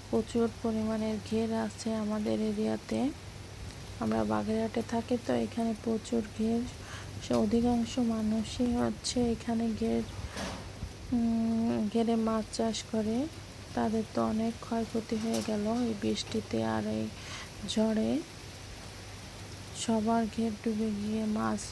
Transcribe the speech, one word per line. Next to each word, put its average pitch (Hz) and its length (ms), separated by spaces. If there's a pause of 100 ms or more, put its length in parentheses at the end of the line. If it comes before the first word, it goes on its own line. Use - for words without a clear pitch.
(100)
প্রচুর 233 380 (140)
পরিমাণের 220 540 (140)
ঘের 220 240
আছে 220 400
আমাদের 214 460
এরিয়াতে, 220 680 (880)
আমরা 220 240
বাগেরহাটে 214 640
থাকি, 233 280 (100)
তো 262 60
এখানে 233 420 (100)
প্রচুর 226 380 (160)
ঘের। 226 220 (640)
সে - 120
অধিকাংশ 233 640
মানুষই 226 760
হচ্ছে 240 580
এখানে 226 480
ঘের, 226 220 (1080)
উম, 226 800
ঘেরে 226 240
মাছ 220 280 (120)
চাষ 226 260
করে, 220 440 (480)
তাদের 226 280 (120)
তো 233 100
অনেক 226 360
ক্ষয়ক্ষতি 226 560
হয়ে 226 300
গেল 214 180 (240)
এই 226 140
বৃষ্টিতে 214 600
আর 110 220
এই 110 220 (600)
ঝড়ে। 220 500 (1700)
সবার 226 360 (140)
ঘের 226 140 (140)
ডুবে 220 260
গিয়ে 214 340
মাছ 214 360 (120)